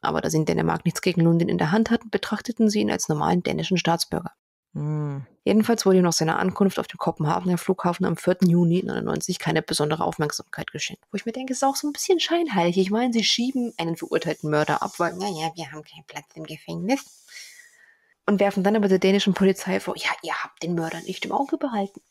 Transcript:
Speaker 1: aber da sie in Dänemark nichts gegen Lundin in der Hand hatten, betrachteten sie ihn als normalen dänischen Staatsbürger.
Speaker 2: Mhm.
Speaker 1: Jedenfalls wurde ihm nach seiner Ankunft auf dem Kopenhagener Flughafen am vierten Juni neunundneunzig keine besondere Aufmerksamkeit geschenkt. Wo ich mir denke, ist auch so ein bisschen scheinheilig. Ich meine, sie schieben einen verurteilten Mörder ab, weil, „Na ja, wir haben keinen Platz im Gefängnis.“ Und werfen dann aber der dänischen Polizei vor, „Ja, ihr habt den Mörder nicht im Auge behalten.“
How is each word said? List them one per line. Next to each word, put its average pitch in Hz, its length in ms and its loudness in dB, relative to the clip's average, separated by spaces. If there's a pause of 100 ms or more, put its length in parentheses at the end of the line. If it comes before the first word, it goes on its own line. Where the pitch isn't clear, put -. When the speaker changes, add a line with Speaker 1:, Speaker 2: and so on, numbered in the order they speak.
Speaker 1:
aber - 180 0
da - 100 -2
sie 160 100 2
in 156 60 2
Dänemark 165 380 0
nichts - 180 0
gegen 180 200 2
Lundin 170 260 6
in 175 100 2
der 165 140 0
Hand 220 180 2
hatten, 233 200 0
betrachteten 220 600 0
sie 208 120 0
ihn 214 100 0
als - 160 -2
normalen 160 360 2
dänischen 170 340 0
Staatsbürger. 170 560 -2 (400)
Speaker 2:
Mhm. 147 520 -4 (200)
Speaker 1:
Jedenfalls 220 400 2
wurde 185 140 8
ihm 180 40 6
nach 170 80 4
seiner 160 280 0
Ankunft 190 400 0
auf - 80 -4
dem - 100 -16
Kopenhagener 175 600 0
Flughafen 185 480 -2
am 170 120 0
vierten 180 320 2
Juni 175 340 4
neunundneunzig - 540 -4
keine 160 240 -2
besondere 156 420 -2
Aufmerksamkeit - 680 -4
geschenkt. - 400 -10
Wo - 40 -6
ich 202 100 -10
mir 226 80 -6
denke, 262 200 -6
ist 262 100 -4
auch 269 120 2
so 302 120 -4
ein 294 60 -4
bisschen 349 260 2
scheinheilig. 196 580 2
Ich 190 120 4
meine, 233 240 0
sie 226 100 2
schieben 240 540 0
einen 165 180 -2
verurteilten 160 540 -4
Mörder 151 320 2
ab, - 160 -4
weil, 170 200 -2
„Na 196 100 -6
ja, 160 280 -6
wir 151 160 -12
haben 151 120 -14
keinen 156 240 -20
Platz - 260 -16
im 160 100 -14
Gefängnis.“ 170 800 -6 (1040)
Und 196 140 2
werfen 196 240 2
dann 214 120 4
aber 202 120 4
der 190 100 6
dänischen 190 380 4
Polizei 190 440 2
vor, - 180 -6
„Ja, - 120 -4 (140)
ihr 170 100 -6
habt - 300 -10
den 170 100 -2
Mörder 165 280 -4
nicht - 240 -10
im - 60 -6
Auge 277 260 -2
behalten.“ 220 540 -4